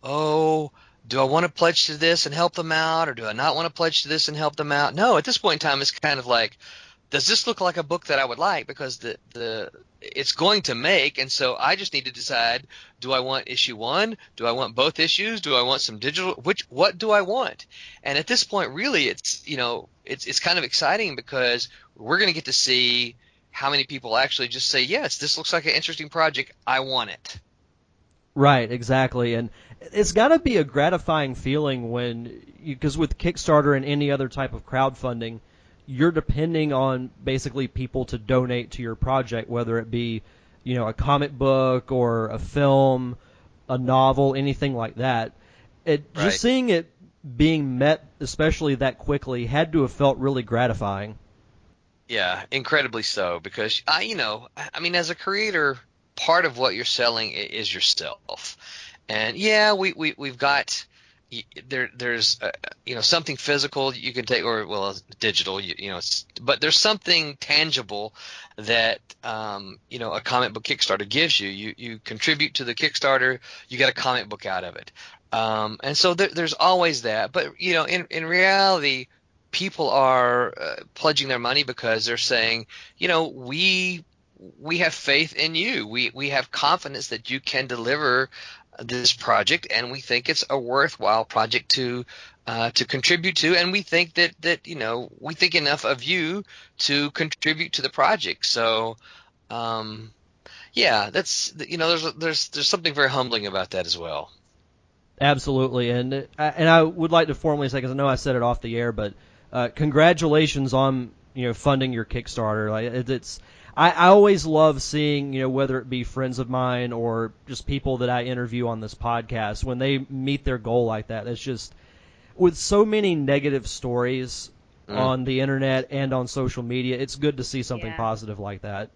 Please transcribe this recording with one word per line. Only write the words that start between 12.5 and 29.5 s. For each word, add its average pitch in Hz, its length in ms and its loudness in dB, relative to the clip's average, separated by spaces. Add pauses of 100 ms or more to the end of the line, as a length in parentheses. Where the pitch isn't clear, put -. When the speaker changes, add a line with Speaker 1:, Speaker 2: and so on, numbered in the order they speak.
Speaker 1:
do 127 140 -4
I 131 60 2
want 131 280 -4
issue 127 280 -2
one? 165 420 -2 (180)
Do 117 120 -2
I 117 60 2
want 120 220 -4
both 143 240 2
issues? 196 420 0
Do 151 140 0
I 123 60 4
want 127 200 0
some 107 180 -6
digital? 165 340 -2
Which, 165 360 -4
what 175 280 2
do 214 140 -2
I 208 100 4
want? 208 440 -4 (380)
And 139 140 -2
at 151 100 -2
this 247 160 2
point, 170 280 -2
really, 180 360 0
it's, - 400 -6
you 143 100 -6
know, 120 320 -4 (160)
it's, 135 200 -8
it's - 140 -4
kind 180 180 0
of 160 60 -2
exciting 156 520 0
because 123 540 -2 (260)
we're 120 240 -2
gonna 190 140 2
get 156 120 -6
to 131 80 -6
see 120 600 2 (360)
how 139 180 -4
many 143 160 0
people 123 320 -4
actually 135 300 0
just 120 220 -4
say, 135 120 0
"Yes, 180 380 -2
this 147 180 -2
looks 160 160 -4
like 160 120 0
an 156 100 2
interesting 156 340 -4
project. 156 420 0 (140)
I 131 160 2
want 127 300 -4
it." - 280 -16 (920)
Speaker 2:
Right, 135 360 6
exactly. 123 680 0
And 117 140 -2 (300)